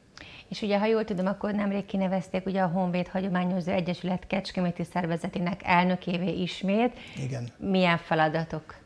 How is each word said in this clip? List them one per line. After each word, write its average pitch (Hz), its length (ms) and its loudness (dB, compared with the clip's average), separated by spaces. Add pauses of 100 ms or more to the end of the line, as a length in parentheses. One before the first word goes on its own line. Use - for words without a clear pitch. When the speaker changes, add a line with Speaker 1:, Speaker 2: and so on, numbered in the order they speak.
(500)
Speaker 1:
És - 120 -8
ugye, 202 180 2
ha 208 60 2
jól 220 180 4
tudom, 185 220 -2
akkor 202 280 -2
nemrég 202 320 0
kinevezték 185 600 0
ugye 190 160 0
a 185 60 4
Honvéd 180 400 2
Hagyományőrző 180 640 0
Egyesület 180 560 -2
kecskeméti 180 560 -2 (100)
szervezetének 175 720 -2
elnökévé 180 760 2
ismét. 202 520 0 (300)
Speaker 2:
Igen. 127 240 -4 (100)
Speaker 1:
Milyen 180 400 4
feladatok 160 880 0